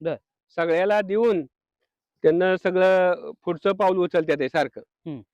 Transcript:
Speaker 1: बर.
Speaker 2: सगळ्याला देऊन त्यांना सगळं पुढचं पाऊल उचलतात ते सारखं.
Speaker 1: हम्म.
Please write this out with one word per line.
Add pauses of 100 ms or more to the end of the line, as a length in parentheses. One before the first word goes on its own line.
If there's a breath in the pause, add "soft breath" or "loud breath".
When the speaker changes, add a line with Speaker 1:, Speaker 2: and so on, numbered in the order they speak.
Speaker 1:
बर. (420)
Speaker 2:
सगळ्याला
देऊन (760)
त्यांना
सगळं (140)
पुढचं
पाऊल
उचलतात
ते
सारखं.
Speaker 1:
हम्म. (140)